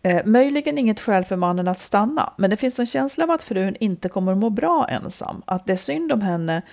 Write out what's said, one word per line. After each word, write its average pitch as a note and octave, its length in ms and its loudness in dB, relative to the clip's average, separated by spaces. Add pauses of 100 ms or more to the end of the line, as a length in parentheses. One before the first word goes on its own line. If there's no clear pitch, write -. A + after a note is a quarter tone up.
Eh, F3 220 2
möjligen C#4+ 520 4
inget A3 220 2
skäl F#3+ 260 2
för F#3+ 100 -4
mannen F3+ 320 0
att F#3 120 -2
stanna, A#3 580 0
men G3 120 2
det G#3+ 80 0
finns B3+ 220 -2
en A#3+ 60 2
känsla C4+ 380 -2
av E4 80 0
att D#4 120 0
frun F#3+ 360 -2
inte F#3 300 -2
kommer F#3 260 0
må A3 140 2
bra D#4 400 2
ensam, - 560 -8
att F#3 200 -4
det F#3+ 80 0
är F#3 40 0
synd D4+ 340 -4
om A3+ 100 2
henne, E3+ 400 -2 (120)